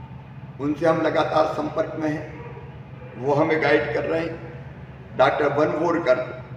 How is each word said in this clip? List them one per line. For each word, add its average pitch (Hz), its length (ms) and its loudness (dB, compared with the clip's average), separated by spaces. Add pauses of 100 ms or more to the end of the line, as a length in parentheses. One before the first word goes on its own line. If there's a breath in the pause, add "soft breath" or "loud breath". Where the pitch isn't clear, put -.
(600)
उनसे 147 260 2
हम 160 140 4
लगातार 156 520 2
संपर्क 156 460 -2
में 156 100 0
हैं, - 1120 -10
वो 139 120 2
हमें 156 280 4
गाइड 147 320 4
कर - 120 0
रहे 165 160 0
हैं। - 960 -10
डॉक्टर 143 320 6
बनवोरकर 151 760 2 (320)